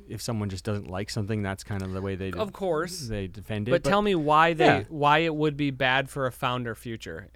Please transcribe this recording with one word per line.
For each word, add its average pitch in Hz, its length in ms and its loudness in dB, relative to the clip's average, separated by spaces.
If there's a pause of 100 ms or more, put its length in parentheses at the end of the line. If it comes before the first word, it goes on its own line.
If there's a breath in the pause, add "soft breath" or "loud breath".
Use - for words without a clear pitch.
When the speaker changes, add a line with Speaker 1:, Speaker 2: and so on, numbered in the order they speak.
Speaker 1:
if 107 120 -10
someone 107 280 -2
just 95 160 -6
doesn't 104 260 -4
like 95 180 -6
something, 107 340 -2
that's 95 200 -4
kind 101 200 -4
of 92 100 -4
the 95 100 -4
way 98 140 -2
they 95 160 -4
Speaker 2:
Of 196 160 -4
Speaker 1:
de-, - 40 -14
Speaker 2:
course. 170 540 -2
Speaker 1:
they 101 220 -4
defend 104 400 -6
it. - 20 2
Speaker 2:
But 175 140 2
Speaker 1:
But 139 60 2
Speaker 2:
tell 208 120 4
me 202 140 2
why 156 380 6
they, 165 120 4
Speaker 1:
Yeah. 98 220 4
Speaker 2:
why 147 300 4
it 160 180 2
would 151 200 0
be 143 140 0
bad 131 400 2
for 135 160 -2
a 120 60 -2
founder 123 420 -2
future. 98 600 -10